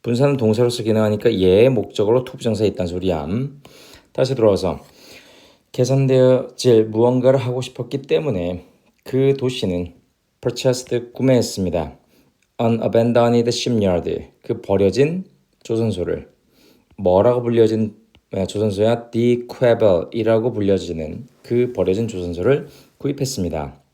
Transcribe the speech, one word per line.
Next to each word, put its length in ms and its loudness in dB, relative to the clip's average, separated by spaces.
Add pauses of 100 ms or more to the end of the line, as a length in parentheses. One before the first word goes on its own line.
분사는 360 0
동사로서 440 0
기능하니까 580 0
얘 300 6
목적으로 540 0
to 120 -14
부정사에 340 -2
있다는 180 -6
소리야. 400 -4 (840)
다시 220 0
돌아와서 460 2 (960)
개선되어질 1120 4
무언가를 540 2
하고 220 -4
싶었기 420 -10
때문에 600 -4 (380)
그 340 0
도시는 560 -4 (480)
purchased, 720 -4
구매했습니다. 840 -2 (640)
An 240 0
abandoned 680 2
shipyard, 800 -2 (100)
그 200 -8
버려진 640 0 (360)
조선소를. 680 -4 (680)
뭐라고 460 2
불려진, 520 2 (360)
아, 140 -2
조선소야? 640 -2
The 360 0
Quebel이라고 1040 0
불려지는 760 -4 (160)
그 300 -2
버려진 340 -2
조선소를 600 -2 (300)
구입했습니다. 840 -6 (140)